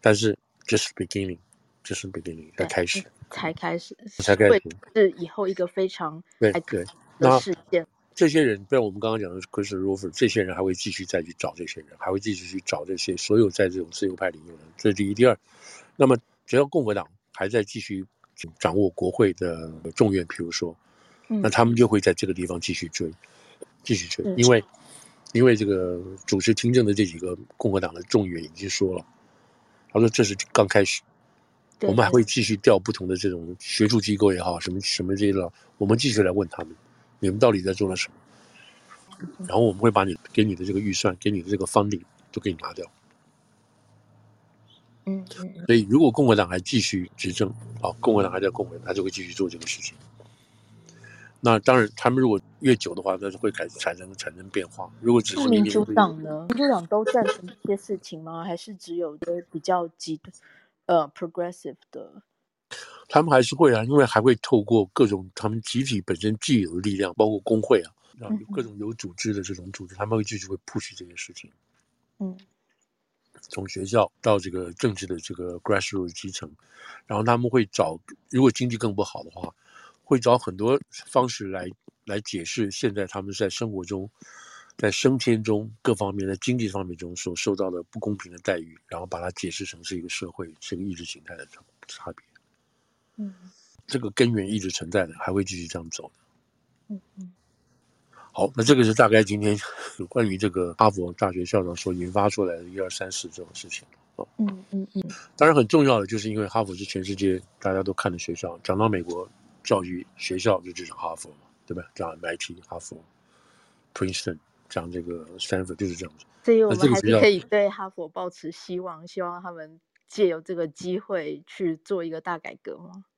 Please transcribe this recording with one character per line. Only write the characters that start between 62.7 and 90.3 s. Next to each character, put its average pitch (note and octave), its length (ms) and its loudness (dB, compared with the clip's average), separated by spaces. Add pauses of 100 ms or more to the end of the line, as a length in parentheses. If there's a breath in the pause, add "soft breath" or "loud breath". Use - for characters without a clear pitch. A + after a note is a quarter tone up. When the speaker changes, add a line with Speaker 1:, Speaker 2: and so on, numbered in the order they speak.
Speaker 1:
他 D3+ 120 6
们 E3 100 2
还 C3 100 8
是 B2 140 0
会 C#3+ 180 8
啊， A2 100 2
因 A#2+ 80 -2
为 C#3+ 140 8
还 A2+ 160 4
会 B2 140 6
透 A#2 280 2
过 G#2+ 300 4
各 A#2+ 140 4
种 F#2+ 260 -2
他 - 160 -4
们 A2+ 120 -4
集 B2+ 220 -4
体 B2+ 180 -2
本 F2 140 -4
身 G#2+ 240 -2
既 B2 220 2
有 E2+ 140 -4
的 F2+ 60 -4
力 G2+ 140 -2
量， F#2 200 -2
包 G#2+ 120 4
括 G#2+ 120 0
工 A2 200 0
会 G#2+ 220 4
啊， - 80 -12 (320 soft breath)
啊， G#2+ 80 -12
Speaker 2:
嗯 - 80 -4
哼。 - 20 -4
Speaker 1:
有 - 160 -12
各 D3+ 60 -4
种 G#2+ 160 -10
有 G#2 160 -8
组 G2+ 220 -12
织 A2 180 -4
的 G2+ 80 -4
这 F#2+ 140 -8
种 F2+ 160 -16
组 F#2+ 160 -16
织， F#2 80 -20
他 G#2 100 -6
们 A2 100 -2
会 A2 80 0
继 G#2 140 -8
续 F#2 100 -12
会 F#2+ 80 -8 (100)
push - 300 -8
这 - 80 -18
件 F2 140 -20
事 - 160 -14
情。 - 180 -20 (680)
Speaker 2:
嗯。 F#3 180 -8 (1120)
Speaker 1:
从 F#2+ 180 -10
学 F#2+ 160 -10
校 G#2 260 4 (120)
到 G#2+ 160 4
这 F#2 140 -6
个 F2+ 220 -6
政 A2 200 0
治 F#2 140 -8
的 F2 100 -6
这 E2 160 -12
个 F2 280 -10
grassroots F#2+ 520 -2
基 - 160 -10
层， F2 200 -12 (580 loud breath)
然 G#2+ 100 -2
后 A2 80 0
他 A#2+ 120 6
们 A#2+ 120 0
会 A#2+ 160 4
找， E2 340 -2 (300)
如 B2+ 120 2
果 C3 100 8
经 B2 180 -2
济 A#2 80 -6
更 G#2+ 160 -2
不 G2 100 0
好 - 200 -8
的 E2+ 80 -18
话， - 200 -14 (520 soft breath)
会 C3+ 160 2
找 A#2+ 180 4
很 F#2 180 -4
多 A2+ 240 2 (280)
方 B2+ 200 2
式 G#2+ 200 -8
来， F#2 200 -8 (380)
来 G#2 160 -4
解 F#2 240 -8
释 G#2+ 240 -4
现 G#2 240 -4
在 G2 140 -4
他 G2 140 -8
们 G2 120 -10
在 G2 160 -2
生 A2 220 -6
活 F#2+ 120 -6
中、 F#2+ 260 -8 (680 loud breath)
在 G#2 140 0
升 C3 260 2
迁 A2+ 260 0
中、 G#2+ 260 -2 (120)
各 A#2 140 2
方 G2 180 -4
面， G2 140 -6
在 G2 80 -4
经 B2 220 -2
济 A2+ 100 -2
方 G2 180 -6
面 F2 100 -10
中 F2 200 -12
所 F2+ 200 -8
受 G2+ 200 -2
到 F#2+ 160 -4
的 F2 120 -6
不 - 160 -14
公 G#2+ 160 -4
平 F2+ 160 -16
的 F2 80 -18
待 F2+ 200 -2
遇， E2 180 -18 (100)
然 E2+ 140 -10
后 F#2 60 -12
把 F2+ 120 -8
它 F2+ 120 -6
解 F2+ 180 -8
释 F#2+ 160 -10
成 E2+ 180 -16
是 F2+ 140 -10
一 E2+ 40 -8
个 F2 60 -12
社 F2 220 -10
会、 E2+ 300 -14